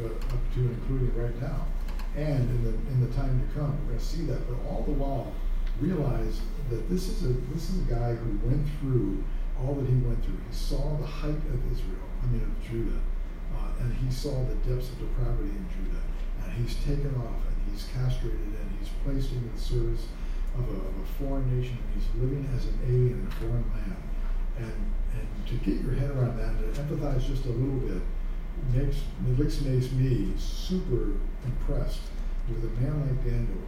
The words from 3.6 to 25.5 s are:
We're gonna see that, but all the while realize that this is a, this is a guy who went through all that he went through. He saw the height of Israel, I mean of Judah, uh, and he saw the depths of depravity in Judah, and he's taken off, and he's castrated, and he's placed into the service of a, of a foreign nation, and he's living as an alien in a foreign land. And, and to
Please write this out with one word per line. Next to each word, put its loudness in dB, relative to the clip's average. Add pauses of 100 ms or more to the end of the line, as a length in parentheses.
We're 0
gonna 0
see 0
that, 0
but -2 (100)
all -2
the 2
while 0 (480)
realize 2 (260)
that -2
this 0
is 0
a, 4 (220)
this -2
is 2
a 2
guy 2
who 0
went 4 (100)
through 0 (360)
all 0
that 0
he 4
went 2
through. -2
He -4
saw 0
the -2
height -2
of 0
Israel, -2 (140)
I 0
mean 2
of 0
Judah, -2 (520)
uh, -2 (120)
and 0
he 0
saw -2 (120)
the 0
depths 0
of -8
depravity 0
in -4
Judah, -2 (360)
and -4
he's 0
taken 2
off, -2
and 2 (140)
he's -6
castrated, 0
and -4 (120)
he's -4 (160)
placed 0
into -2
the -4
service 2 (480)
of 0
a, -2
of -4
a -4 (140)
foreign 0 (160)
nation, -2
and -4
he's 2 (120)
living 0
as 0
an 0
alien 4
in -2
a -2
foreign 0
land. -2 (560)
And, -2 (200)
and -2
to 0 (100)